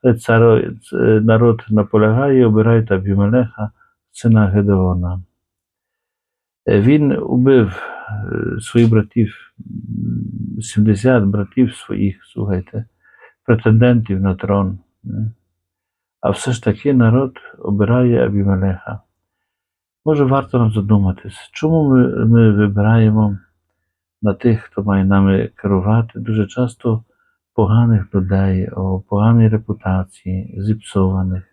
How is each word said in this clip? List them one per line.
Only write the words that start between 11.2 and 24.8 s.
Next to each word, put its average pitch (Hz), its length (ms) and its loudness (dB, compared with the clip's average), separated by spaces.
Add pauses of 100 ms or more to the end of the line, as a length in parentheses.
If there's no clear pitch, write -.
братів 104 500 -2
своїх, 101 500 -6
слухайте, 101 600 -6 (600)
претендентів 113 760 2
на 95 140 -2
трон, 95 440 -2 (260)
не? 110 280 -8 (880)
А - 100 -4
все 127 220 -4
ж 113 120 -8
таки 135 300 -2
народ 127 440 2 (200)
обирає 117 680 0
Авімелеха. 98 760 -2 (1040)
Може, 151 200 0
варто 131 340 -2
нам 113 120 2
задуматись, 101 840 -2
чому 156 380 0
ми, 123 340 2
ми 113 280 4
вибираємо 104 840 2 (840)
на 101 100 0
тих, 113 260 0
хто - 220 -10